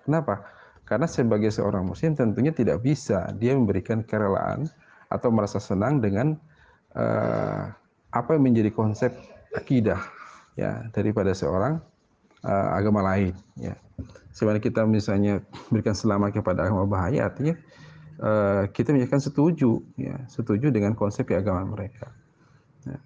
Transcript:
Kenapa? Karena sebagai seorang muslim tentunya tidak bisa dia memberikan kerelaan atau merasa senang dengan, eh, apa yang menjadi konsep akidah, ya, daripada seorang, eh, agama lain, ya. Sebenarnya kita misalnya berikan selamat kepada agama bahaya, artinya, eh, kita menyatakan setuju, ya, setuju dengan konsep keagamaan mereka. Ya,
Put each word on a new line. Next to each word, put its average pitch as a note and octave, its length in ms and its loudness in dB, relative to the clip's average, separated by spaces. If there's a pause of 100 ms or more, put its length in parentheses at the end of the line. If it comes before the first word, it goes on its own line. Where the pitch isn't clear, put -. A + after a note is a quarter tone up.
Kenapa? C#3+ 400 -2 (380)
Karena C3+ 240 0
sebagai A2 400 2
seorang G2+ 400 -2
muslim D#3 240 -2
tentunya B2+ 400 2
tidak G#2 320 0
bisa A2+ 560 0
dia B2 160 2
memberikan A2 480 0
kerelaan G#2+ 640 -2 (400)
atau A2+ 240 0
merasa G#2 240 2
senang G#2+ 480 0
dengan, A#2 320 0 (560)
eh, A1 720 -2 (480)
apa A#2 240 -2
yang C#3+ 80 4
menjadi A2+ 260 4
konsep A2 400 0 (460)
akidah, G#2 440 0 (600)
ya, G#2 320 -4
daripada G#2 400 0
seorang, F#2+ 480 0 (640)
eh, G2 320 0
agama G#2 240 2
lain, F#2+ 320 2 (240)
ya. A#2 180 -8 (600)
Sebenarnya G#2 260 0
kita A2+ 240 0
misalnya G2+ 560 2 (320)
berikan G#2+ 240 0
selamat G2+ 400 0
kepada F#2 320 0
agama G2 160 2
bahaya, G2+ 480 0
artinya, D#3 240 -2 (640)
eh, G2+ 420 2 (140)
kita A#2+ 160 0
menyatakan C#3 320 2
setuju, C#3+ 560 2 (160)
ya, - 320 -8
setuju A2+ 400 0
dengan G#2+ 240 2
konsep G#2+ 320 -2
keagamaan G2 480 -2
mereka. G2+ 400 -12 (720)
Ya, C3+ 220 -12